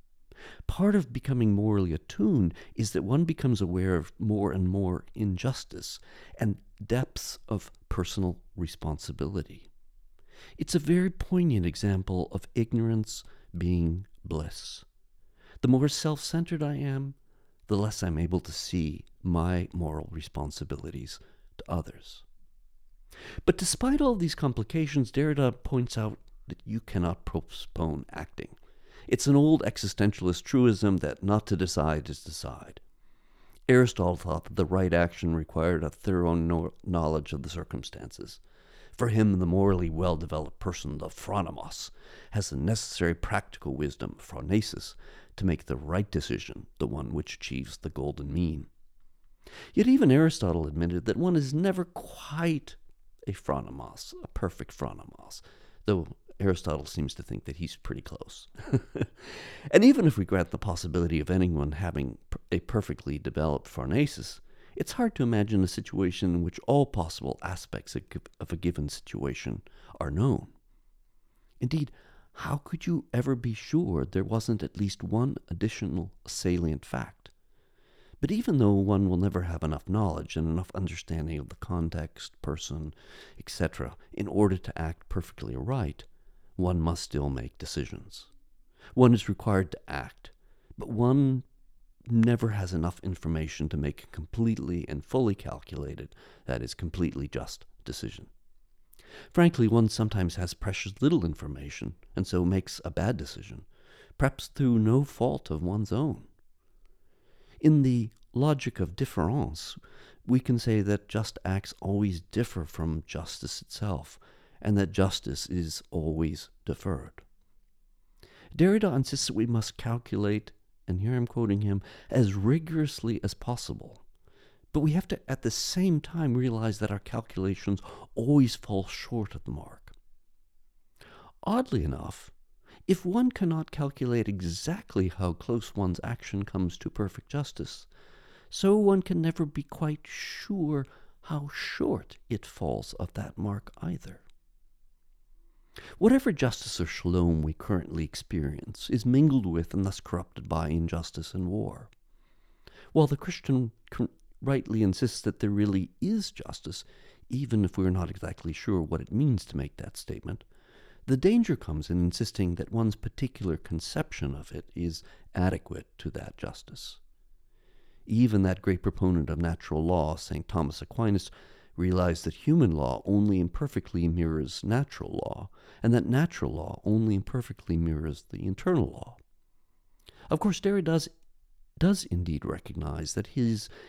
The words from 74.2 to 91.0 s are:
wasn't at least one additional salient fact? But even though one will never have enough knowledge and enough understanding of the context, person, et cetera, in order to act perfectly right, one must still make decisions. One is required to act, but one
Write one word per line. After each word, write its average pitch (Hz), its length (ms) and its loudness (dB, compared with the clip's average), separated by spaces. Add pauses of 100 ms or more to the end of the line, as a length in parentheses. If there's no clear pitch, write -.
wasn't 110 380 0
at - 160 -8
least 101 240 -2
one 113 360 0 (120)
additional 87 640 -2 (160)
salient 85 580 0
fact? - 460 -10 (880)
But 135 100 0
even 127 280 2
though 104 140 8
one 98 360 4
will 90 80 2
never 90 260 2
have 85 200 -4
enough 76 260 -4
knowledge 87 480 -2
and 80 100 2
enough 85 280 -2
understanding 82 640 -4
of 64 100 -10
the - 60 -14
context, 82 880 -6
person, 76 500 -8 (460)
et - 100 -16
cetera, - 460 -4 (180)
in 101 140 -4
order 95 300 4
to - 220 -10
act 80 300 -8
perfectly - 460 -6
right, 85 480 -4 (520)
one 90 260 2
must 82 220 0
still 71 260 -2
make 65 300 -6
decisions. - 640 -10 (720)
One 123 180 10
is 104 160 2
required 95 420 2
to - 160 -10
act, - 440 -10 (440)
but - 140 -10
one 131 540 4 (680)